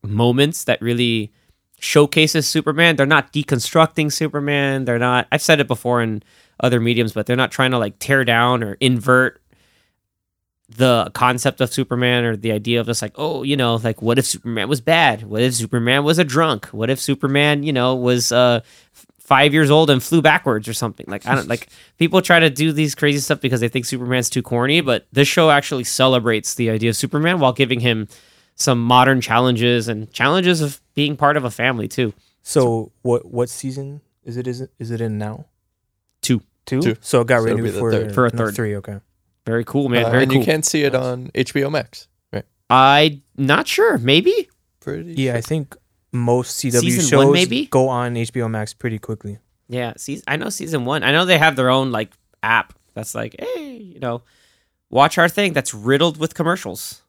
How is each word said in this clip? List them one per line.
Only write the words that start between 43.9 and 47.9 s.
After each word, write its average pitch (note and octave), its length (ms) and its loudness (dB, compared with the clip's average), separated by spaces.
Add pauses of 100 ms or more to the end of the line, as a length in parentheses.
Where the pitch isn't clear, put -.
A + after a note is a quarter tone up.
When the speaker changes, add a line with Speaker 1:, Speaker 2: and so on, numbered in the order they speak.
Speaker 1:
Maybe? F#3 500 2 (300)
Speaker 3:
Pretty E3 340 -12
Speaker 2:
Yeah, C3 200 -2
Speaker 3:
sure. A#2+ 40 -4
Speaker 2:
I A2+ 40 -4
think D3+ 340 -8 (360)
most A#2+ 460 -2
C C3 140 -4
W A#2+ 200 2
Speaker 1:
Season C#3 280 2
one, C#3 80 6
Speaker 2:
shows C#3+ 60 6
Speaker 1:
maybe? A3+ 340 0
Speaker 2:
go C3 220 2
on B2 280 -4